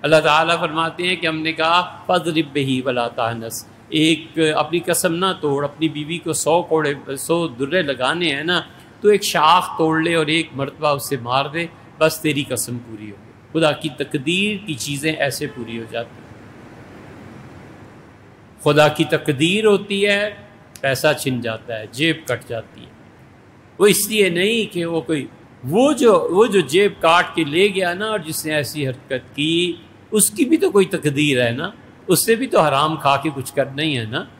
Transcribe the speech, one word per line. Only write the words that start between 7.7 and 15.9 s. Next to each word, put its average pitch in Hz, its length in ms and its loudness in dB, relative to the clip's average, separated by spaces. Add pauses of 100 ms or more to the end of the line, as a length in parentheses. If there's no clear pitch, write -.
लगाने 143 480 -2
हैं 143 120 -4
ना, 170 240 -2 (360)
तो 208 80 6
एक 196 120 2
शाख 170 540 4
तोड़ 160 260 2
ले 170 120 0
और 156 140 0
एक 160 260 0
मरतबा 139 360 -2
उससे 139 260 -2
मार 127 320 -2
दे, 165 200 -6 (320)
बस 156 220 2
तेरी 147 200 0
कसम 123 340 -6
पूरी 110 320 -14
हो 98 80 -18
गई। - 360 -20
खुदा 160 180 2
की 147 180 -4
तकदीर 175 800 -4
की 156 80 -6
चीज़ें 143 400 -4
ऐसे 139 320 0
पूरी 117 300 -10
हो 113 140 -10